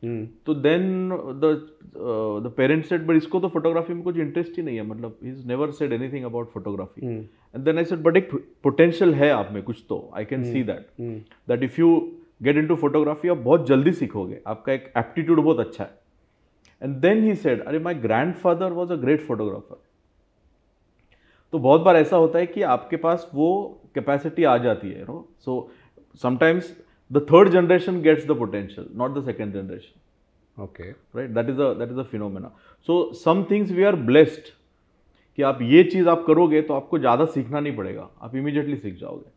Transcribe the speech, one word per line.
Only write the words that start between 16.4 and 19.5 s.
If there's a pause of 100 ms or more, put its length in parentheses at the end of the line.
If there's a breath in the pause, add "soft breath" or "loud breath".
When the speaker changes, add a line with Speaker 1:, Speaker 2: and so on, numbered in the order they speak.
Speaker 2:
And
then
he
said,
"अरे,
my
grandfather
was
a
great
photographer।" (1800)